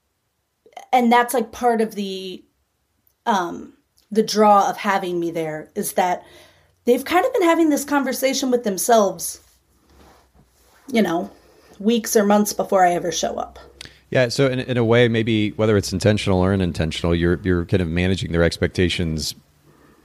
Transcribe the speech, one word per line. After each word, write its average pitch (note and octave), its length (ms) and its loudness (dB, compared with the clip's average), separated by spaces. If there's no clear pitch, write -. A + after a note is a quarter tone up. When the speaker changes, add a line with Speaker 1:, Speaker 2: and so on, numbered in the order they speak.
Speaker 1:
And B3 180 4
that's, A#3+ 220 4
like, A#3 200 -2
part A3+ 280 0
of A3 140 -2
the, F#3+ 500 -8
um, F3+ 480 -4
the G#3+ 100 2
draw G3+ 480 4
of - 60 -6
having F#3+ 420 -4
me E3+ 140 -4
there, D#3 420 -8
is G3+ 200 -6
that F3+ 280 -2
they've - 200 2
kind F#4 220 0
of B4+ 60 -4
been A#4 100 0
having E4 280 4
this C#4+ 140 0
conversation C4+ 680 -2
with A#3+ 100 0
themselves, G3 760 0
you A3+ 100 2
know, F3+ 280 -2
weeks A3+ 340 0
or G#3+ 100 4
months G#3 280 2
before F#3+ 320 0
I F3 80 4
ever F3 180 -4
show - 260 -4
up. - 220 -10
Speaker 2:
Yeah. B2+ 180 2
So C#3 180 0
in, B2+ 140 -2
in B2+ 160 -4
a A#2+ 80 2
way, A#2 240 4
maybe A2+ 440 0
whether A2 240 2
it's F#2+ 160 0
intentional G2 460 2
or F#2 140 2
unintentional, F2 640 -2
you're, E2+ 260 2
you're F2+ 220 0
kind F#2 180 0
of E2 60 -4
managing F2 420 -2
their E2+ 140 2
expectations E2 920 -2